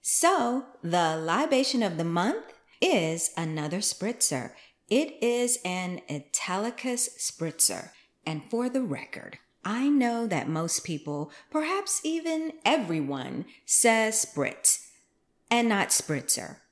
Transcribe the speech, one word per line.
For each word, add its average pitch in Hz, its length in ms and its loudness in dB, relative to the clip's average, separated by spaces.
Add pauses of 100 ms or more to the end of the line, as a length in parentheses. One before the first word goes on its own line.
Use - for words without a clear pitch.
So 277 640 2 (180)
the 165 320 2
libation 254 640 2
of 185 140 0
the 165 80 0
month 180 400 0 (380)
is 165 560 2
another 156 400 -4
spritzer. 196 720 -2 (380)
It 302 340 0
is 240 400 0
an 180 460 -4
Italicus 233 1000 -4 (100)
spritzer. - 760 0 (340)
And 156 160 -4 (100)
for 240 160 -2
the 262 140 -2
record, - 560 -8 (260)
I 240 240 0
know 240 400 4
that 151 220 0
most 160 340 0
people, 147 480 -6 (180)
perhaps 359 540 -2
even 320 480 -2 (140)
everyone, 160 800 -2 (200)
says 220 600 4
spritz - 600 0 (600)
and 233 200 4
not 196 220 2
spritzer. 107 680 -2 (140)